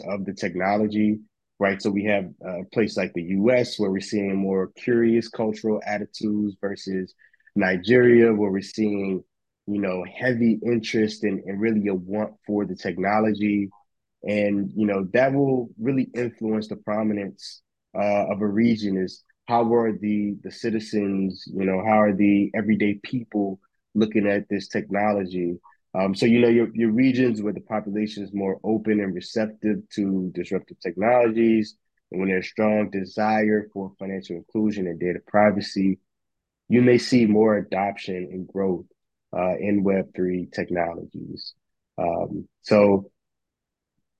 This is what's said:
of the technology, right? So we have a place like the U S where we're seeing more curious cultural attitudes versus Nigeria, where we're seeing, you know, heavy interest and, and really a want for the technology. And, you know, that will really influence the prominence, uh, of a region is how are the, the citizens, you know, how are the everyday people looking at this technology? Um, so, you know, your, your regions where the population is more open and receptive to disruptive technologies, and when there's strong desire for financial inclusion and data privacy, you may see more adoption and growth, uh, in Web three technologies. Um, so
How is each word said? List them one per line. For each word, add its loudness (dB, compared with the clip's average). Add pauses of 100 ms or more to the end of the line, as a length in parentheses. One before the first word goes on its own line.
of -6
the -6
technology, 0 (380)
right? 0
So -2
we 0
have 0 (160)
a -8
place 0
like -4
the -6
U 2
S 0
where 0
we're -2
seeing -2
more 0 (100)
curious 2
cultural -4
attitudes -4
versus -6 (400)
Nigeria, 6
where 0
we're -2
seeing, -2 (420)
you -4
know, -4
heavy 0
interest 0
and, -2
and -8
really 0
a 0
want -6 (100)
for -2
the -6
technology. 0 (580)
And, 0
you 0
know, 0
that 2
will 0 (100)
really 0
influence -4
the -8
prominence, -6 (340)
uh, 2
of -2
a 2
region 2
is -6 (240)
how 2
are 2
the, -2
the -12
citizens, -2
you -4
know, 0
how 4
are 4
the 4
everyday 0
people -4 (340)
looking 0
at -2
this -4
technology? -2 (360)
Um, 0
so, 0
you 6
know, 6
your, 4
your 0
regions 2
where -4
the -10
population -6
is -12
more -4
open 0
and -4
receptive -4 (140)
to -2
disruptive -6
technologies, 2 (340)
and -6
when 0
there's -2
strong 0
desire 0
for -10
financial -8
inclusion -2
and -6
data -2
privacy, 2 (680)
you 4
may 6
see 4
more 6
adoption -4
and -10
growth, -2 (520)
uh, 0
in 0
Web 0
three -2
technologies. -6 (440)
Um, -4 (120)
so 4 (1120)